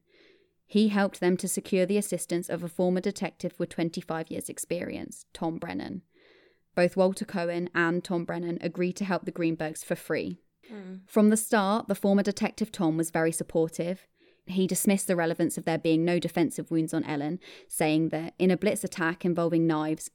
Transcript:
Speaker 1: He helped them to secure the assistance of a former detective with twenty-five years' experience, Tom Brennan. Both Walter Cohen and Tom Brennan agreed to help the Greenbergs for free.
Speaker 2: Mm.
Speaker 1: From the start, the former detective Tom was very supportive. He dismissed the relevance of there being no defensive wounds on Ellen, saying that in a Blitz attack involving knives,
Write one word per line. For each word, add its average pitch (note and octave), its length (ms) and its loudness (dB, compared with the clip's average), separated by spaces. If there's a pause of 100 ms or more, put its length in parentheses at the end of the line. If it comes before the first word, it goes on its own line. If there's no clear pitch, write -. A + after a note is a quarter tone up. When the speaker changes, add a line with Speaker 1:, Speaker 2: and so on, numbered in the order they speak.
(680)
Speaker 1:
He G#3+ 220 4
helped G3+ 320 0
them F3+ 160 4
to F#3+ 100 -4
secure F#3 400 0
the G3+ 120 2
assistance F3 500 -4
of E3+ 160 -4
a E3+ 40 -8
former F3+ 320 2
detective F#3 580 -4
with E3+ 100 -2
twenty-five E3 600 -4
years' - 180 -8
experience, - 840 -8
Tom E3 260 -6
Brennan. F3+ 440 -8 (720)
Both F3+ 220 2
Walter F#3+ 280 2
Cohen F3 500 -4
and E3+ 280 2
Tom F3 220 -2
Brennan E3+ 360 -6
agreed F3 360 -2
to G3+ 80 -4
help F#3 200 -2
the F#3 60 -4
Greenbergs D#3+ 540 -2
for F3+ 100 -2
free. E3 460 -4 (320)
Speaker 2:
Mm. F#3+ 340 -14
Speaker 1:
From G#3+ 220 6
the A3 80 6
start, G#3+ 500 2
the G3 80 0
former G3+ 300 2
detective G#3 480 -2
Tom D#3+ 240 0
was D#3+ 140 0
very E3 200 2
supportive. E3 800 -2 (380)
He F#3 200 2
dismissed G3 400 2
the F#3 100 2
relevance E3 400 0
of F#3 80 -8
there D#3+ 140 0
being D#3+ 260 4
no F3 140 4
defensive E3 520 0
wounds D#3+ 220 0
on D#3+ 120 0
Ellen, D3+ 340 -4 (300)
saying D#3 420 2
that D#3+ 280 -6
in F#3 120 4
a F3+ 80 4
Blitz F#3+ 260 0
attack E3+ 400 -4
involving E3+ 420 2
knives, D#3 480 -2